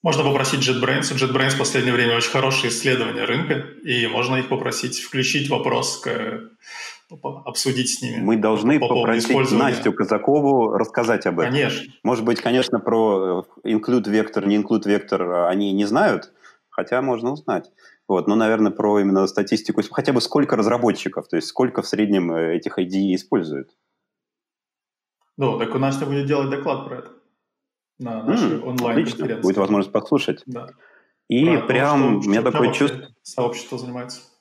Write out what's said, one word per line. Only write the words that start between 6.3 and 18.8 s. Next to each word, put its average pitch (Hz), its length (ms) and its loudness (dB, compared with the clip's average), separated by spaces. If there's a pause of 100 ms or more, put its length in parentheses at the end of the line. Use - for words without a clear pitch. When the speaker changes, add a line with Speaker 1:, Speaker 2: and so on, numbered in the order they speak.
Speaker 1:
по-, - 220 -10
обсудить 127 460 -2
с - 120 -6
ними 117 180 -6
Speaker 2:
Мы 107 160 2
должны 107 440 2
Speaker 1:
по 120 80 0
поводу 123 140 2
Speaker 2:
попросить 113 280 0
Speaker 1:
использования. 131 340 4
Speaker 2:
Настю 120 280 0
Казакову 123 800 2
рассказать 113 540 0
об 87 120 0
этом. - 140 0
Speaker 1:
Конечно. 135 400 -2 (100)
Speaker 2:
Может 113 220 0
быть, 113 160 2
конечно, 123 400 0
про, 98 640 2 (180)
э, - 80 -4
include 107 360 2
vector, 107 400 0
не 101 100 4
include 104 300 0
vector, 98 360 0
э, 87 260 0
они 98 240 0
не 101 120 2
знают, 120 480 0 (380)
хотя 120 320 -4
можно 123 300 -2
узнать. 117 380 -6 (380)
Вот, 90 180 2
но, 107 100 4
наверное, 110 360 4
про 104 280 2